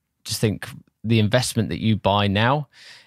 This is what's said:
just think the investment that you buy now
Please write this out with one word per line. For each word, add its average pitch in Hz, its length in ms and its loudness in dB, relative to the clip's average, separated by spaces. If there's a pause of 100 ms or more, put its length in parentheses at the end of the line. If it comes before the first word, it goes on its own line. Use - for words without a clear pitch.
(240)
just - 160 -8
think - 280 -2 (360)
the 113 140 2
investment 107 520 0
that 80 100 -6
you 110 160 0
buy 101 320 2
now 120 400 0 (380)